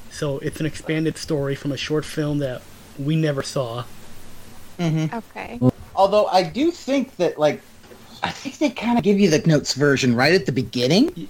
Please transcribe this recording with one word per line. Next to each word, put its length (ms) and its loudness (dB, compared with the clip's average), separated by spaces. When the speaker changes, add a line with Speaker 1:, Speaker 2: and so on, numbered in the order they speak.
Speaker 1:
So 300 -4
it's 180 -6
an 80 -2
expanded 500 -2
story 380 -2
from 160 -6
a 60 -4
short 280 -2
film 360 -2
that 220 -4
we 160 0
never 300 2
saw. 400 -4
Speaker 2:
Mm-hmm. 340 0
Speaker 3:
Okay. 460 -10
Speaker 2:
Although 320 4
I 160 4
do 300 0
think 440 -2
that, 220 0
like, 220 2
I 80 -4
think 280 -12
they 120 2
kinda 320 0
give 180 4
you 100 6
the 160 2
notes 280 2
version 420 4
right 160 4
at 140 2
the 60 -2
beginning. 640 2
Speaker 1:
Y-, 140 -12